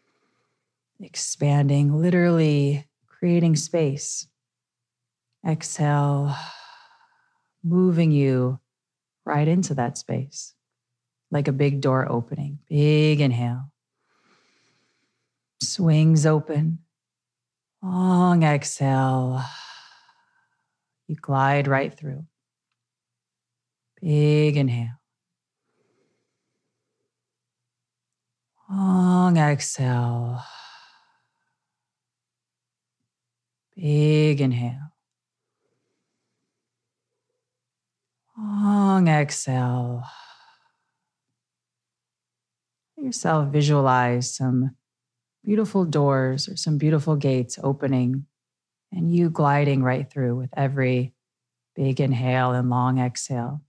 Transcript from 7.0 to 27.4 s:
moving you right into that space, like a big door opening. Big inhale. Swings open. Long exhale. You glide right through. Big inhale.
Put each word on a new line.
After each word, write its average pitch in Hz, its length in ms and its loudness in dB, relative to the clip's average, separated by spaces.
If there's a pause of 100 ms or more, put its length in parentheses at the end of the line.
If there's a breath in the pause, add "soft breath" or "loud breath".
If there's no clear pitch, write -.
moving 170 480 2
you 131 480 2 (680)
right 151 200 0
into 170 280 0
that 123 240 -4
space, - 560 -10 (760)
like 147 160 -2
a 147 60 0
big 139 300 0
door 131 280 0
opening. 143 500 -6 (100)
Big 151 500 4
inhale. 123 500 -2 (1900)
Swings 156 640 2
open. 156 540 -2 (1040)
Long 180 640 2
exhale. 131 1000 -2 (1600 loud breath)
You 151 100 -8
glide 139 520 0
right 139 240 -2
through. 147 320 -14 (1800)
Big 151 560 2
inhale. 120 440 -2 (3750)